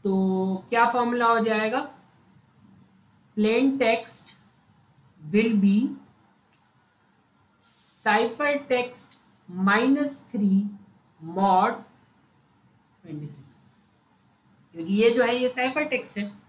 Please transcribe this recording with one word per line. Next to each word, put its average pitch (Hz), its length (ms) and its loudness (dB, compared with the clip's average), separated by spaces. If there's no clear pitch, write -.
तो 190 640 0
क्या 233 200 2
फॉर्मूला 240 380 0
हो 233 120 4
जाएगा, 220 400 0
प्लेन 247 400 2
टेक्स्ट - 580 -2
will 214 340 2
be 202 240 4
cipher 233 920 -2
text 247 420 -2
minus 226 640 2
three 196 320 2
mod 190 540 2
twenty 151 260 -14
six, - 320 -20
क्योंकि 165 180 -4
ये 220 160 6
जो 247 140 4
है 240 120 2
ये 254 140 0
साइफर 262 340 -2
टेक्स्ट 254 340 -6
है 202 140 -8